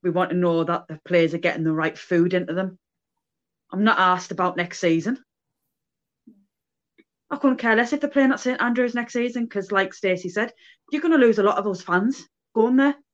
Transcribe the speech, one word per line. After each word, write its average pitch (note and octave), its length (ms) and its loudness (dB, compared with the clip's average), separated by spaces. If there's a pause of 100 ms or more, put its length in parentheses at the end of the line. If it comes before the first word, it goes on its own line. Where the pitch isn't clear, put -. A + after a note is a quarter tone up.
We F3+ 80 -2
want - 180 0
to F3 60 -2
know E3+ 280 2
that E3+ 240 -4
the D#3 180 -12
players E3+ 280 2
are E3+ 60 -6
getting E3+ 240 -2
the D#3+ 80 2
right D#3 260 -2
food F3 360 0
into F3 200 -2
them. F#3 240 -6 (920)
I'm F#3+ 120 -2
not A3 160 4
asked F#3 320 2
about F3+ 260 -2
next F3 220 -8
season. E3+ 380 0 (2250)
I C#4+ 60 -8
couldn't B3+ 200 2
care A3+ 180 2
less A#3 160 0
if D4 100 -2
they're C#4+ 80 -2
playing C4+ 220 2
at B3+ 80 -2
Saint B3+ 220 -4
Andrews A#3+ 320 0
next A#3+ 200 -6
season, A#3+ 340 -4
'cause G3 240 -6
like F#3+ 220 0
Stacey F#3 360 -2
said, G#3+ 240 -4 (380)
you're D4+ 100 -4
gonna E4 160 4
lose A#3 220 4
a G3 40 2
lot G3+ 140 2
of G3+ 60 -4
those F#3+ 180 -6
fans F#3+ 460 -2 (260)
going A#3 220 2
there. C#4 200 4 (180)